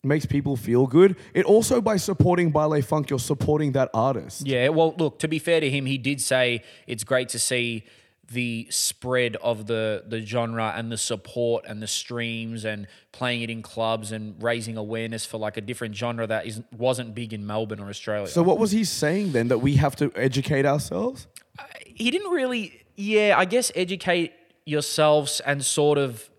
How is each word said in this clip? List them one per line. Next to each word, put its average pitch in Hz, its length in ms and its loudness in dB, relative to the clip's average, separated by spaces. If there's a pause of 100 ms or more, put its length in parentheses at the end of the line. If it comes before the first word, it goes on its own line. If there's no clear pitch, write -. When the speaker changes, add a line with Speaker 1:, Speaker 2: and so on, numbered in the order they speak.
Speaker 1:
makes 143 220 0
people 139 300 0
feel 120 320 2
good. 175 280 8 (200)
It 180 100 2
also, 226 340 4
by 214 180 2
supporting 175 520 2
ballet 151 320 2
funk, 147 300 -2
you're 135 80 0
supporting 151 540 0
that 131 200 2
artist. 127 540 -2
Speaker 2:
Yeah, 131 220 2
well, 160 280 4
look, 160 220 0
to 160 80 -2
be 156 100 0
fair 165 220 2
to 151 100 0
him, 139 160 -2
he 135 140 -2
did 135 200 -2
say 123 440 2 (240)
it's 110 160 -8
great 127 260 0
to - 100 -8
see 120 440 -2 (480)
the 117 400 -4
spread 123 680 -2
of 107 300 -4
the, 110 400 -2
the 110 180 -6
genre 113 500 -2
and 113 160 -6
the 113 60 -6
support 117 680 -4
and 107 160 -12
the 107 40 -10
streams 113 760 -6
and 104 220 -8 (240)
playing 120 300 -4
it 117 80 -6
in 113 120 -8
clubs 113 520 -4
and 107 280 -10
raising 113 360 -2
awareness 113 480 -6
for, - 120 -10
like, 107 200 -6
a 113 40 -6
different 113 340 -8
genre 117 300 -4
that 107 220 -2
isn't, 113 260 -10
wasn't 120 400 -2
big 113 200 -8
in 104 120 -8
Melbourne 107 360 -4
or 101 80 -12
Australia. 104 380 -4
Speaker 1:
So 165 140 2
what 180 160 6
was 214 140 2
he 220 140 2
saying 170 480 0
then, 117 160 2
that 120 100 4
we 139 160 4
have 139 220 4
to 147 180 0
educate 135 500 0
ourselves? 185 640 -2 (320)
Speaker 2:
Uh, - 40 -16 (220)
he 226 240 -2
didn't 370 220 -2
really, 254 500 -2 (140)
yeah, 208 420 4
I 180 80 6
guess 240 300 0
educate 180 560 0 (340)
yourselves 151 760 2
and 139 220 -2
sort 147 340 4
of 127 420 -4